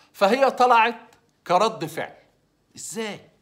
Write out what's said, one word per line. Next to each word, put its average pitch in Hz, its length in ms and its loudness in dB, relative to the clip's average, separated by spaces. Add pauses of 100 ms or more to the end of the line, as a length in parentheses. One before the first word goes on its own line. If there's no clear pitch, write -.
(120)
فهي 240 380 2
طلعت 233 640 2 (320)
كرد 180 380 0
فعل. 147 300 -10 (640)
إزاي؟ 214 440 -12 (220)